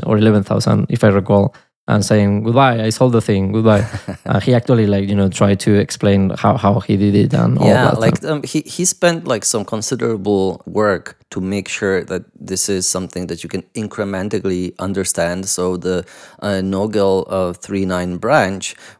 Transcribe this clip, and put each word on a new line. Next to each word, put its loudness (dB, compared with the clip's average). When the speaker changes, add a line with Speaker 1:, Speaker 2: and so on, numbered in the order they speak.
Speaker 1:
or 2
eleven 4
thousand, 0
if -2
I 6
recall, 4
and 2
saying, 2
"Goodbye, 2
I 0
sold 2
the 4
thing, 0
goodbye." 4
Speaker 2:
<laughs> -10
Speaker 1:
Uh, 0
he 2
actually, 2
like, 0
you 0
know, 2
tried 2
to 2
explain 2
how, 2
how 2
he 0
did 2
it 2
and 2
all 2
Speaker 2:
Yeah, 4
Speaker 1:
that 0
Speaker 2:
like, 2
Speaker 1:
stuff. -6
Speaker 2:
um, -4
he, -4
he -6
spent, 0
like, -2
some -2
considerable -2
work -2
to -8
make -4
sure -2
that -6
this -6
is -2
something -6
that -10
you -12
can -6
incrementally -4
understand. -4
So -2
the, -4
uh, -2
Nogel, 0
uh, -2
three -4
nine -4
branch 0